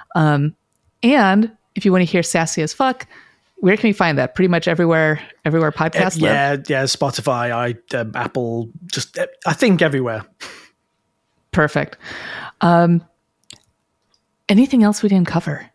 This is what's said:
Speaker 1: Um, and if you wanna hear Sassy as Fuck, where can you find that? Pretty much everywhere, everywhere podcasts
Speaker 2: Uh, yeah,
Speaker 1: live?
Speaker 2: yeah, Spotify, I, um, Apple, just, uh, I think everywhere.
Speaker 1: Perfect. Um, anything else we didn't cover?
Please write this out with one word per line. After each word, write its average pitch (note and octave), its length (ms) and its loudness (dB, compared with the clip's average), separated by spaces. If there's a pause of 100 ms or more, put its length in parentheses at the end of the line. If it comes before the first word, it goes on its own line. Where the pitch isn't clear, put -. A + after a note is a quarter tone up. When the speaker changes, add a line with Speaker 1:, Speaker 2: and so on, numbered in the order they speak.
(160)
Speaker 1:
Um, D3+ 400 2 (460)
and A3 500 4 (220)
if - 100 -8
you G3 80 2
wanna F3+ 120 4
hear F3 180 0
Sassy E3 400 -2
as D#3 120 -4
Fuck, C4 340 -4 (480)
where G3 220 2
can A3+ 100 0
you G3+ 60 2
find D#3+ 260 0
that? B2+ 160 -2
Pretty F#3 140 2
much E3+ 180 0
everywhere, D#3+ 520 2 (260)
everywhere D#3 260 0
podcasts E3 500 -2
Speaker 2:
Uh, - 40 2
yeah, C#3 260 0
Speaker 1:
live? C#3 180 -6
Speaker 2:
yeah, C3+ 140 -2
Spotify, B2 680 -4
I, A#2+ 460 -6
um, A2 160 -6
Apple, A#2 560 -6 (160)
just, - 320 -10
uh, F3+ 100 -4 (200)
I D#3+ 60 0
think F#3+ 280 2
everywhere. B2+ 440 -2 (1300)
Speaker 1:
Perfect. D3 460 -2 (640)
Um, E3+ 420 4 (1500)
anything A#3+ 320 4
else G#3 220 2
we G#3 60 2
didn't F#3 180 2
cover? - 480 -6